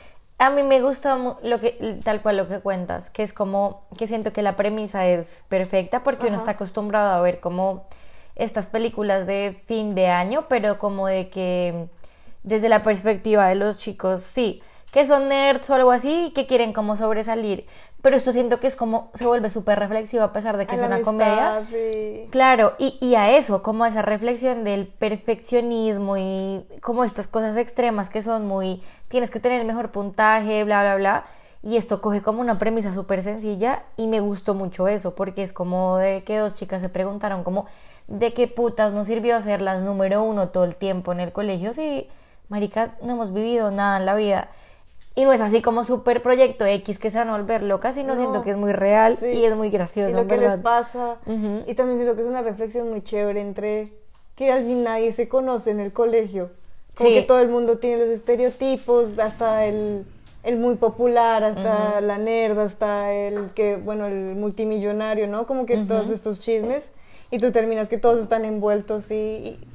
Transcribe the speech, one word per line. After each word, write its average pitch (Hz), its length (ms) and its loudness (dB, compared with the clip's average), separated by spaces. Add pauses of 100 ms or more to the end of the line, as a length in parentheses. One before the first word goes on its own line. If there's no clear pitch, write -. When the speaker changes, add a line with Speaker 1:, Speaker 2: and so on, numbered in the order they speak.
(420)
Speaker 1:
A 262 100 6
mí 285 120 2
me 269 180 6
gusta 269 360 0
mu-, 247 260 -4
lo 233 160 0
que, 220 440 -4
tal 208 180 0
cual 208 160 0
lo 190 100 0
que 190 140 -8
cuentas, 180 480 -6
que - 140 -4
es 208 100 -6
como 196 480 -2 (160)
que 226 100 -4
siento 220 240 -4
que 214 100 -4
la 196 140 0
premisa 208 500 -2
es 175 440 0
perfecta 190 520 0
porque 240 260 0
uno 208 80 -2
Speaker 2:
Ajá. 196 80 -2
Speaker 1:
está 220 80 -2
acostumbrado 208 600 0
a 180 100 2
ver 180 200 2
como 185 420 -2 (520)
estas 214 320 -4
películas 208 600 -2
de 196 280 -2 (120)
fin 214 280 -2
de 185 120 4
año, 180 400 0
pero 208 320 0
como 196 280 -2
de 185 220 -2
que 180 600 -4 (540)
desde 214 260 2
la 214 140 6
perspectiva 208 640 2
de 185 60 2
los 202 220 -2
chicos, 190 440 -4
sí, - 400 -2 (320)
que 285 120 6
son 277 220 4
nerds 269 420 2
o 269 60 4
algo 254 160 8
así, 294 420 0
que 277 140 -2
quieren 233 240 2
como 214 240 -2
sobresalir, 220 720 -2 (340)
pero 269 140 6
esto 262 160 2
siento 240 300 2
que - 60 2
es 262 100 -4
como, 226 360 -2
se 247 140 -2
vuelve 233 220 2
súper 208 280 0
reflexivo 214 460 0
a 202 80 2
pesar 214 240 -4
de 196 100 -2
que 190 60 -6
Speaker 2:
A 247 40 -2
Speaker 1:
es 247 60 -2
Speaker 2:
la 240 60 0
Speaker 1:
una 240 80 0
Speaker 2:
amistad, 220 180 0
Speaker 1:
comedia. 214 560 2
Speaker 2:
sí. 220 640 -6
Speaker 1:
Claro, 262 480 6
y, 269 220 -2
y 247 140 4
a 214 200 8
eso, 214 260 4
como 220 220 0
a 233 60 4
esa 214 120 0
reflexión 233 640 0
del 202 240 -2 (520)
perfeccionismo 220 800 0
y 190 480 -4 (160)
como 240 220 0
estas 208 240 -2
cosas 220 300 -2
extremas 214 520 0
que 214 120 -4
son 220 260 -2
muy, 190 340 -4 (260)
tienes 233 220 0
que - 100 -8
tener 247 220 0
el 226 60 -4
mejor 226 240 -4
puntaje, 214 720 2
bla, 208 180 2
bla, 202 140 4
bla, 196 300 2 (360)
y 220 160 0
esto 214 240 -2
coge 202 200 0
como 220 200 -2
una 233 160 0
premisa 208 360 0
súper 185 280 -2
sencilla 214 640 -2 (140)
y 226 100 -2
me 220 140 2
gustó 202 320 -2
mucho 185 340 -2
eso, 196 280 -2
porque 196 280 -4
es 185 100 -8
como 185 440 0
de 190 260 0
que 214 140 -2
dos 208 160 0
chicas 185 280 -8
se 190 80 -4
preguntaron 196 540 -4
como, 185 220 -4 (420)
"¿de 226 260 -2
qué 240 140 2
putas 226 460 0
nos 208 140 -4
sirvió 226 340 0
ser 202 200 -2
las 190 220 -2
número 196 400 0
uno 208 260 0
todo 185 140 2
el 170 120 0
tiempo 185 360 -4
en 175 80 -4
el 175 120 -6
colegio 202 420 -4
si, 294 340 -6 (400)
marica, 208 540 -4
no 240 120 -4
hemos 226 200 -4
vivido 220 380 0
nada 196 280 0
en 185 60 -2
la 190 100 2
vida?". 208 340 0 (640)
Y 262 100 4
no 269 80 8
es 226 80 4
así 214 200 4
como 233 220 2
súper 240 380 0
proyecto 247 440 4
X 196 320 0
que 220 140 -4
se 214 60 -4
van 233 120 0
a 220 60 -2
volver 208 280 -2
locas, 202 320 0
sino 269 180 -4
Speaker 2:
No. 247 40 0
Speaker 1:
siento 254 240 0
que 208 100 -2
es 196 60 -2
muy 202 140 0
real 208 460 4
Speaker 2:
Sí. 220 100 -4
Speaker 1:
y 233 180 2
es 220 80 4
muy 214 160 -2
gracioso, 196 420 0
Speaker 2:
Y - 20 0
lo 190 80 2
Speaker 1:
en 190 80 0
Speaker 2:
que 208 80 2
les - 140 4
Speaker 1:
verdad. 190 120 -2
Speaker 2:
pasa. 240 640 0
Speaker 1:
Ujú. 214 420 -4
Speaker 2:
Y 247 60 -4
también 254 240 0
siento 240 180 0
que 220 60 -2
es 233 60 -2
una 254 140 -4
reflexión 226 480 -6
muy 214 120 -6
chévere 208 400 -2
entre 208 500 -6 (460)
que 262 120 0
al 254 140 4
fin 247 220 0
nadie 226 260 0
se 226 160 -2
conoce 254 440 0
en 208 100 -2
el 202 100 -6
colegio. 214 600 0 (440)
Como 240 140 6
Speaker 1:
Sí. 226 60 8
Speaker 2:
que 208 80 6
todo 254 160 6
el 247 100 4
mundo 233 300 2
tiene 240 180 0
los 233 120 2
estereotipos, 240 1120 0
hasta 220 460 0
el, 208 400 -2 (380)
el 240 140 0
muy 240 180 2
popular, 233 680 4
hasta 214 540 0
Speaker 1:
Ujú. 202 80 0
Speaker 2:
la 202 120 0
nerd, 220 420 0
hasta 202 520 0
el 202 420 -4
que, 208 220 2
bueno, 208 300 -4
el 190 300 -4
multimillonario, 214 920 -2
¿no? 208 200 -4
Como 262 180 -2
que 240 140 0
Speaker 1:
Ujú. 208 80 -2
Speaker 2:
todos 220 240 0
estos 208 280 -6
chismes. 226 540 -2 (360)
Y 247 100 -2
tú 247 120 2
terminas 220 380 0
que 226 80 -2
todos 233 240 4
están 220 240 0
envueltos 208 640 -2
y, 214 40 -4
y 214 600 -8